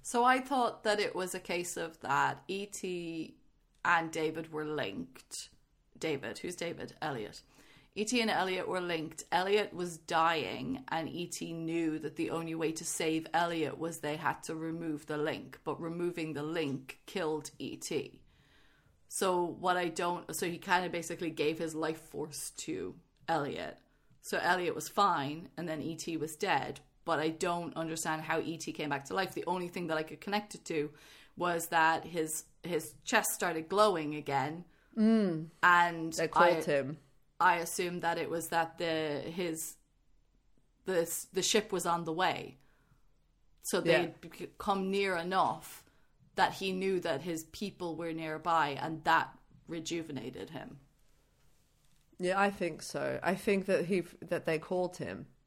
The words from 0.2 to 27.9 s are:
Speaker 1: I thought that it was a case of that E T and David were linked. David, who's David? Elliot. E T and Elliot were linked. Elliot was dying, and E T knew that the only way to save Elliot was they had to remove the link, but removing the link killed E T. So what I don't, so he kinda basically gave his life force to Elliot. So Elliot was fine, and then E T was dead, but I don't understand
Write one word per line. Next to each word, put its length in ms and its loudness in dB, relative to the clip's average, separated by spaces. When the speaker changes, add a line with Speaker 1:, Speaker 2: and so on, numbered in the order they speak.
Speaker 1:
I 160 8
thought 440 0
that 160 4
it 160 2
was 200 -2
a 40 -4
case 380 -4
of 220 -6
that 480 2
E 180 -4
T 680 -6
and 280 4
David 400 -2
were 140 -4
linked. 840 -6
David, 400 -4
who's 160 -8
David? 460 -8
Elliot. 400 -6
E 120 -2
T 160 2
and 100 2
Elliot 360 0
were 140 -2
linked. 500 -4
Elliot 420 2
was 240 -6
dying, 880 0
and 220 -4
E 180 -6
T 240 -8
knew 480 -2
that 160 -8
the 160 -2
only 240 -4
way 160 0
to 140 -6
save 480 0
Elliot 440 2
was 220 -4
they 160 -4
had 280 -2
to 120 -6
remove 500 -4
the 120 -4
link, 480 -4
but 140 -4
removing 540 -4
the 80 -4
link 640 -4
killed 540 -2
E 160 -6
T. 460 -6
So 340 2
what 320 2
I 140 2
don't, 440 -4
so 140 -2
he 100 -4
kinda 320 2
basically 420 -4
gave 280 0
his 160 -2
life 260 -2
force 560 -8
to 380 -6
Elliot. 500 -2
So 200 -2
Elliot 320 2
was 140 -6
fine, 680 2
and 100 -4
then 140 -4
E 140 -4
T 220 -6
was 180 -4
dead, 440 0
but 140 2
I 100 2
don't 460 -2
understand 460 -2